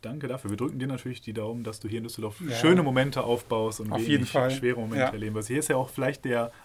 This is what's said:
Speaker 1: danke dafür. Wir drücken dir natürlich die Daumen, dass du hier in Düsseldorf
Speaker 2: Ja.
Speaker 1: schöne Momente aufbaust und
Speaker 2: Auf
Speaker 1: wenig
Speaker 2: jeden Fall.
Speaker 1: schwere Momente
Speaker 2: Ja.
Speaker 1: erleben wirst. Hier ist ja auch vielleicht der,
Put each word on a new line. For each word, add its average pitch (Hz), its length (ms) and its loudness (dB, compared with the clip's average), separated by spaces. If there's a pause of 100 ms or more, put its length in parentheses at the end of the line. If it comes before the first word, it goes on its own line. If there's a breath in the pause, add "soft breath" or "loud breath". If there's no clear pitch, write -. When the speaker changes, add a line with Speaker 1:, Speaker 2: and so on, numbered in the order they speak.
Speaker 1:
danke 139 260 -6
dafür. 123 220 -4
Wir 104 80 0
drücken 135 220 -2
dir 131 80 -2
natürlich 127 340 -6
die 113 100 -10
Daumen, 113 320 -6
dass 110 160 -8
du - 80 -8
hier 113 120 -4
in 113 40 -6
Düsseldorf 110 380 -8
Speaker 2:
Ja. 139 160 -4
Speaker 1:
schöne 165 260 6
Momente 135 400 2
aufbaust 110 560 0
und 107 120 -6
Speaker 2:
Auf 127 80 0
Speaker 1:
wenig 117 100 0
Speaker 2:
jeden 143 160 4
Fall. 131 260 2
Speaker 1:
schwere 123 300 0
Momente 120 240 0
Speaker 2:
Ja. - 60 2
Speaker 1:
erleben 107 240 -4
wirst. 107 120 -4
Hier 131 120 0
ist 151 100 0
ja 139 80 4
auch 131 120 0
vielleicht 139 360 -2
der, 117 260 2 (140)